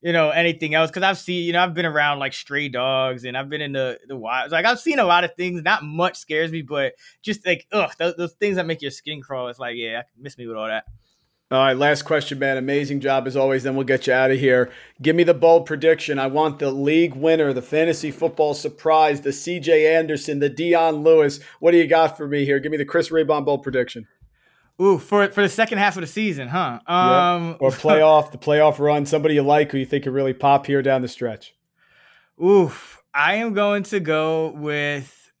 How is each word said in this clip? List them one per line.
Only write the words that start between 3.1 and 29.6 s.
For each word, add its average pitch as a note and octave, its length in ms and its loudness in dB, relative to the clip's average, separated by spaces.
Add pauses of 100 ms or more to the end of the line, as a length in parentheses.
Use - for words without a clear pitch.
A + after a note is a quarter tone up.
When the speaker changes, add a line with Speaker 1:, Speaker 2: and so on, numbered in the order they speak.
Speaker 1:
and B2+ 140 -8
I've C#3 100 -8
been D3 120 -10
in D3 120 -8
the, C3 260 -4 (100)
the C3+ 80 -12
wild. B2 340 -6
Like, E3 160 0
I've A#3 140 0
seen D4 180 -2
a A3+ 60 2
lot F3 180 4
of E3+ 140 -6
things. F3 260 -6
Not E3+ 220 -2
much D#3+ 320 -4
scares D#3 340 -4
me, D#3+ 120 -10
but C3+ 320 -4 (280)
just, G#3 240 -8
like, F3 240 -2
ugh, G3+ 280 -2
those, E3 180 -2
those E3+ 160 -6
things G#3 240 -4
that F3 100 -4
make D#3+ 160 -6
your C#3 80 -8
skin D3 320 -14
crawl. B2+ 260 -10
It's A#2+ 120 -14
like, A#2+ 160 -10
yeah, A2+ 260 -8 (160)
miss C3+ 180 -18
me A#2+ 120 -14
with A2 80 -10
all A2 100 -6
that. A2 200 -6 (680)
Speaker 2:
All C3 120 2
right, C3 120 2
last C#3+ 260 2
question, C#3+ 380 -4
man. C3+ 160 0
Amazing C#3 420 -4
job C3+ 300 -2
as C3 80 -6
always. C3+ 260 0
Then C3+ 140 -4
we'll C3+ 100 -2
get C3 220 0
you C3 40 2
outta C3 220 4
here. B2+ 380 2 (280)
Give D3+ 140 2
me E3+ 80 4
the E3+ 120 6
bold E3 320 6
prediction. D3+ 520 0
I C3+ 80 -2
want C#3+ 320 -2
the C#3+ 140 -2
league D3 420 0
winner, D3+ 380 2
the B2 100 -4
fantasy D#3 480 -2
football D3+ 440 -2
surprise, D3+ 680 0
the C#3 120 -4
C F3 280 -8
J D#3 360 4
Anderson, D3+ 440 -2
the C#3+ 80 0
Dion E3 560 0
Lewis. D3+ 340 6 (220)
What E3 100 4
do F3 80 6
you E3 80 4
got D#3 300 2
for D3+ 100 -10
me C#3+ 180 -2
here? C#3 140 0
Give D3 140 -4
me D3+ 60 -4
the C#3+ 60 -2
Chris E3 260 0
Raybon D3+ 340 0
bold C#3 180 -2
prediction. B2 460 -6 (720)
Speaker 1:
Ooh, F#3 200 4
for, G3+ 300 2
for G3+ 120 -2
the G3 80 2
second A3+ 300 -2
half F#3+ 180 0
of F#3 60 -8
the D#3+ 40 -10
season, D#3+ 420 -6
huh? C#3+ 380 -6
Speaker 2:
Yeah. F3+ 500 4
Speaker 1:
Um, E3+ 240 -6
Speaker 2:
Or C3+ 100 2
playoff, D#3 600 4
the C#3 60 -18
playoff D3+ 420 2
run. D3 280 0
Somebody D3+ 300 0
you C#3+ 60 4
like D3 300 2